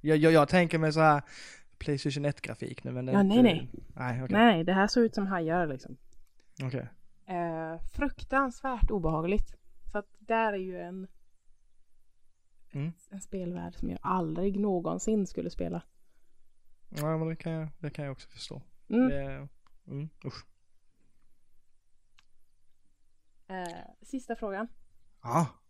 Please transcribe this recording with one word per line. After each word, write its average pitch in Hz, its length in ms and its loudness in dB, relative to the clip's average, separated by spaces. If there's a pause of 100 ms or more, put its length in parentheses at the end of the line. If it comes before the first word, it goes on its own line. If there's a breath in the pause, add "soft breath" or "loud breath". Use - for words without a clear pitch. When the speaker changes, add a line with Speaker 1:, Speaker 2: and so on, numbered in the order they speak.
Speaker 1:
jag, 156 160 4
jag, 160 160 8
jag 147 160 8
tänker 170 300 4
mig 156 140 2
så 156 80 2
här 151 220 8 (560 loud breath)
PlayStation 143 460 -2
ett-grafik - 600 -6
nu, 127 80 -6
men 127 140 -6
det 127 60 -2
Speaker 2:
Ja, 196 80 4
Speaker 1:
är 202 40 6
Speaker 2:
nej, 202 140 4
Speaker 1:
inte, 247 140 10
Speaker 2:
nej. - 180 -4 (240)
Speaker 1:
nej, 127 280 -4
okej. 131 140 -2
Speaker 2:
Nej, 214 280 8
det 175 80 0
här 190 140 4
såg 233 180 4
ut 226 100 -2
som 202 120 -2
hajar, 170 400 0
liksom. 131 300 -10 (680)
Speaker 1:
Okej. 127 260 -6 (380)
Speaker 2:
Eh, 165 540 -6 (120)
fruktansvärt 262 1000 0
obehagligt. 170 680 0 (360)
Så 208 60 -2
att 202 80 -8 (120)
där 226 340 0
är 202 60 -4
ju 185 220 -8
en, 185 280 -10 (1600)
Speaker 1:
Mm. 147 200 -6 (180)
Speaker 2:
en 196 100 -16
spelvärld 175 540 -10
som 175 160 -4
jag 180 120 -6
aldrig 185 580 0
någonsin 185 680 0
skulle 170 240 -6
spela. 170 320 -4 (1040)
Speaker 1:
Ja, 156 300 -2
men 160 100 -2
det 160 80 -4
kan - 160 -6
jag, 160 160 -6 (100)
det 147 120 -8
kan 147 140 -8
jag 139 80 -6
också - 160 -14
förstå. - 340 -14 (260)
Speaker 2:
Mm. 254 200 4
Speaker 1:
Det, 139 400 -4 (380)
mm, 143 220 -8 (160)
usch. - 220 -10 (3000)
Speaker 2:
Eh, 180 380 -10 (180)
sista 240 340 -8
frågan. 208 320 -6 (540)
Speaker 1:
Ja. 135 240 0 (240)